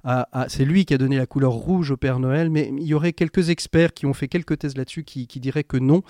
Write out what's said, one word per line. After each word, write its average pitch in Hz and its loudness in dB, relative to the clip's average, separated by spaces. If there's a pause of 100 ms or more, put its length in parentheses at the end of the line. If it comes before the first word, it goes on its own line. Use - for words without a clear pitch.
a, 127 -2
a, 127 -2
c'est - 0
lui 170 4
qui - 0
a 139 4
donné 135 2
la 127 0
couleur 135 0
rouge 156 0
au 131 -2
Père 127 -2
Noël, 143 0
mais 151 0
il 156 -6
y 151 0
aurait 160 0
quelques 165 0
experts 165 2
qui - -6
ont 139 2
fait 135 -4
quelques 165 -2
thèses 139 -6
là-dessus 135 -8
qui, 123 -10
qui 135 -12
diraient 135 -2
que - -4
non. 139 4